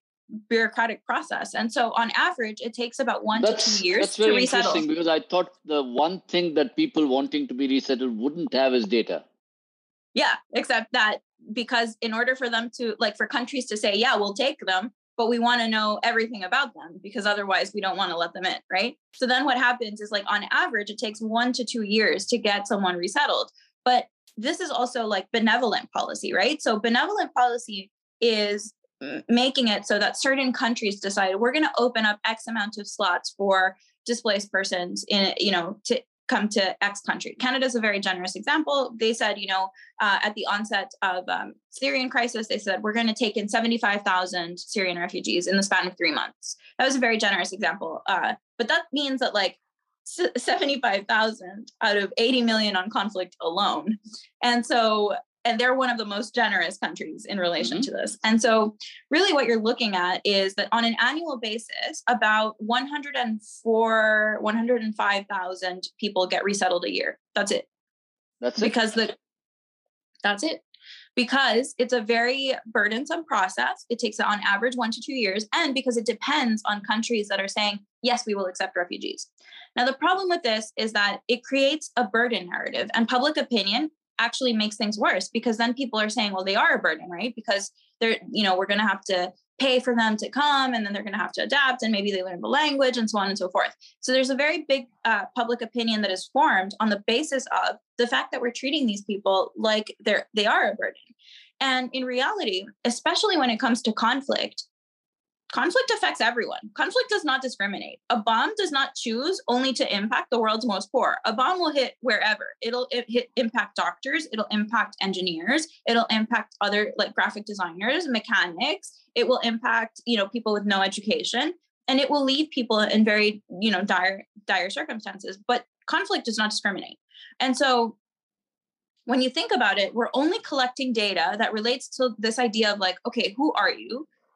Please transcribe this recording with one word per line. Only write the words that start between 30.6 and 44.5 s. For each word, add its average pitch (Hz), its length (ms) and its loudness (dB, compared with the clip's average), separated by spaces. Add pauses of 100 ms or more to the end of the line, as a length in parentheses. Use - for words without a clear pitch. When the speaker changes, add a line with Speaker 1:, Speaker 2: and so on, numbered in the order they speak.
Speaker 1:
decide, 196 360 0
"We're 233 160 2
gonna 311 260 2
open 233 260 2
up 208 220 2
X - 220 -4
amount 214 320 -6
of 208 80 -12
slots - 500 -2
for 190 400 2 (300)
displaced 214 440 -2
persons 190 560 -2
in, 196 320 2
you 202 120 2
know, 180 340 -2
to - 160 0 (260)
come 208 220 2
to 196 340 0
X 202 180 -2
country." - 380 -6
Canada's 254 360 0
a 233 40 -2
very 208 200 0
generous 185 360 -4
example. 277 640 0
They 226 140 2
said, 208 240 0
you 196 80 -10
know, 190 240 0 (320)
uh, 202 220 4
at 214 100 0
the 208 140 -8
onset 202 460 -2 (100)
of, 180 260 -2
um, 101 240 -4 (160)
Syrian 262 400 -2
crisis, 233 380 -2
they 208 100 -2
said, 202 240 -2
"We're 214 120 -2
gonna 226 200 2
take 226 240 -2
in 208 100 -2
seventy-five 226 540 0
thousand 180 580 -2